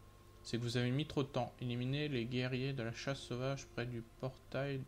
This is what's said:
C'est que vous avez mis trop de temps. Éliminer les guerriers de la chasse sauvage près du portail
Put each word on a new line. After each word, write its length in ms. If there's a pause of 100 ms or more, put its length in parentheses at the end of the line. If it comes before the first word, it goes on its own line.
(420)
C'est 160
que 40
vous 140
avez 140
mis 160
trop 160
de 60
temps. 320
Éliminer 480
les 160
guerriers 480
de 100
la 100
chasse 280
sauvage 540
près 120
du 160 (180)
portail 680